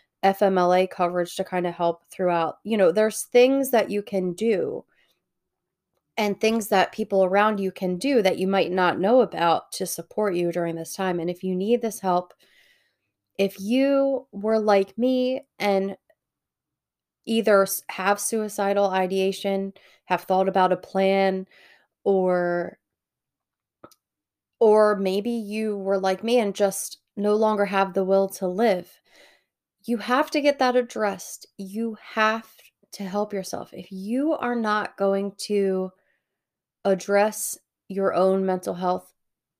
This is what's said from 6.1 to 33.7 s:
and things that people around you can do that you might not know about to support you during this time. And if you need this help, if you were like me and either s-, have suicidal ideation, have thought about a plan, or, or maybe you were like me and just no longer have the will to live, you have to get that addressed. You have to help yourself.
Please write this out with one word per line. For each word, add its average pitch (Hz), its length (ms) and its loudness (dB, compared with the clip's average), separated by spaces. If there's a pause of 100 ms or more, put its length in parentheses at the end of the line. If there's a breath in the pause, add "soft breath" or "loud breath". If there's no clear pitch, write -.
and 202 240 -2
things 220 280 0
that 190 240 2
people 202 320 0
around 202 360 2
you 185 120 -4
can 180 260 -4
do 254 240 2
that 185 160 2
you 185 80 -2
might 190 260 0
not 180 260 2
know 226 220 4
about 170 520 0
to 190 140 -8
support 196 480 -4
you 175 180 0
during 170 240 -4
this 165 180 -12
time. 185 260 -2
And 170 100 -4
if 175 140 -8
you 185 100 -2
need 214 280 0
this 226 180 -6
help, 180 340 0 (1040 soft breath)
if 196 200 -2
you 269 760 0
were 214 260 0
like 202 400 2
me 254 480 0 (120)
and 196 380 0 (1300)
either 220 380 4
s-, - 260 -4
have 196 320 -2
suicidal 202 680 0
ideation, 190 840 -2 (340 soft breath)
have 175 160 -2
thought 190 260 0
about 185 240 2
a 175 40 -2
plan, 190 720 0 (580 soft breath)
or, 180 760 0 (1800)
or 214 380 6
maybe 196 340 -2
you 214 480 -4
were 196 200 -2
like 190 240 -2
me 233 160 2
and 202 160 0
just - 440 -2 (180)
no 208 180 0
longer 214 300 2
have 190 300 0
the 196 100 0
will 196 240 2
to 190 180 -8
live, 185 540 -2 (840 soft breath)
you 233 120 -4
have 254 360 -2
to 302 100 0
get 277 160 2
that 247 180 2
addressed. 214 720 -4 (100)
You 214 400 -8 (160)
have 220 340 0 (460)
to 202 120 -10
help 208 280 -4
yourself. 190 400 -8